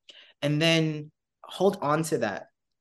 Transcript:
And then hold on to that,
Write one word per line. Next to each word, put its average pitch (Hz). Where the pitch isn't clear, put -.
And 147
then 156
hold 196
on 151
to 156
that, 107